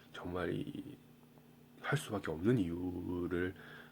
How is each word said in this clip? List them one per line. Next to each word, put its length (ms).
정말 400
이 480
할 160
수밖에 340
없는 280
이유를 920